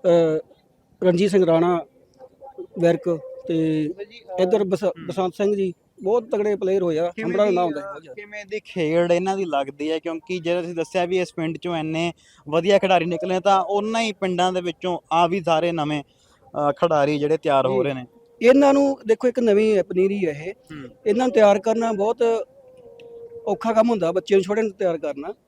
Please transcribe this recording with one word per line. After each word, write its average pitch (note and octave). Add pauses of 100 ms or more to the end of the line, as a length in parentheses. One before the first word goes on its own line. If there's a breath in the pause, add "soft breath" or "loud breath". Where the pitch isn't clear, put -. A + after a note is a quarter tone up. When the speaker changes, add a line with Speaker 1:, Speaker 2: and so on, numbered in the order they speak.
Speaker 1:
ਅ, E3 (640)
ਰਣਜੀਤ F3+
ਸਿੰਘ F#3
ਰਾਣਾ E3 (960)
ਵਿਰਕ E3+ (280)
ਤੇ D#3
Speaker 2:
ਬਾਈ G3
ਜੀ, -
ਅ, F#3
Speaker 1:
ਇੱਧਰ G3+
ਬਸ-, F#3+
Speaker 2:
ਹੂੰ। E3
Speaker 1:
ਬਸੰਤ F3+
ਸਿੰਘ G#3
ਜੀ, F#3+ (280)
ਬਹੁਤ A3+
ਤਗੜੇ G#3
ਪਲੇਅਰ F#3+
ਹੋਏ D#3+
ਆ, F3
Speaker 2:
ਕਿਵੇਂ A3
Speaker 1:
ਹੰਬੜਾ G#3
ਦਾ G#3
Speaker 2:
ਦੀ, F3+
Speaker 1:
ਨਾਮ F3+
ਹੁੰਦਾ D3
Speaker 2:
ਅ, -
Speaker 1:
ਬਹੁਤ D3
ਜ਼ਿਆਦਾ। D#3
Speaker 2:
ਕਿਵੇਂ G#3
ਦੀ G#3
ਖੇਡ E3+
ਇਹਨਾਂ F#3+
ਦੀ G3
ਲੱਗਦੀ C#3+
ਹੈ? D#3+
ਕਿਉਂਕਿ E3
ਜੇ E3+
ਤੁਸੀਂ E3+
ਦੱਸਿਆ E3+
ਵੀ F3+
ਇਸ F3
ਪਿੰਡ D#3+
ਚੋਂ F3
ਇੰਨੇ D#3+ (360 soft breath)
ਵਧੀਆ E3+
ਖਿਡਾਰੀ F#3
ਨਿਕਲੇ, F#3
ਤਾਂ G3
ਉਹਨਾਂ G#3
ਹੀ A3
ਪਿੰਡਾਂ F#3
ਦੇ F#3
ਵਿੱਚੋਂ F3 (140)
ਆ E3+
ਵੀ F3
ਸਾਰੇ E3
ਨਵੇਂ, D3+
ਅ, -
ਖਿਡਾਰੀ D3+
ਜਿਹੜੇ D3
ਤਿਆਰ C3+
ਹੋ C3
Speaker 1:
ਜੀ। C#3+
Speaker 2:
ਰਹੇ C3+
ਨੇ। B2+ (360)
Speaker 1:
ਇਹਨਾਂ C#4
ਨੂੰ C#4
ਦੇਖੋ, A3+
ਇੱਕ A#3+
ਨਵੀਂ G#3+
ਹੈ, F3+
ਪਨੀਰੀ F#3+
ਹੈ D#3
ਇਹ। D#3
Speaker 2:
ਹੂੰ। C#3 (160)
Speaker 1:
ਇਹਨਾਂ A3+
ਨੂੰ B3
ਤਿਆਰ G#3
ਕਰਨਾ A3+
ਬਹੁਤ A3 (1200)
ਔਖਾ G#3+
ਕੰਮ A3+
ਹੁੰਦਾ, F3
ਬੱਚੇ F#3+
ਨੂੰ, G3
ਛੋਟੇ G#3
ਨੂੰ G#3+
ਤਿਆਰ F3
ਕਰਨਾ D3 (140)